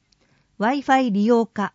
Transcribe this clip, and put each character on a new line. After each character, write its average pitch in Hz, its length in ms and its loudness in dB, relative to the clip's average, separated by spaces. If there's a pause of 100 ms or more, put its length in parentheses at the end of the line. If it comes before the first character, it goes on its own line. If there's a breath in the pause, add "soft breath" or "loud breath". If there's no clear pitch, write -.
(580)
Wi-Fi 262 520 0
利 202 140 0
用 233 220 2
可。 - 280 -8